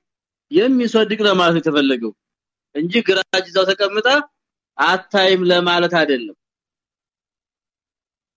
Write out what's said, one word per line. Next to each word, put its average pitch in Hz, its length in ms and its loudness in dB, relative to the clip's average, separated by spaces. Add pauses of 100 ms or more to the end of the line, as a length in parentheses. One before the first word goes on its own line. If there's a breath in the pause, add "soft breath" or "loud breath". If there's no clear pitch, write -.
(500)
የሚሰድቅ 220 680 0
ለማለት 185 360 2
የተፈለገው 139 560 -2 (640)
እንጂ 165 180 -6 (100)
ግራ 190 180 0 (140)
እጅ 185 120 -4
እዛው 185 200 0
ተቀምጣ 202 400 -2 (720)
አታይም 185 680 0
ለማለት 175 500 0
አይደለም። 135 420 -2 (2000)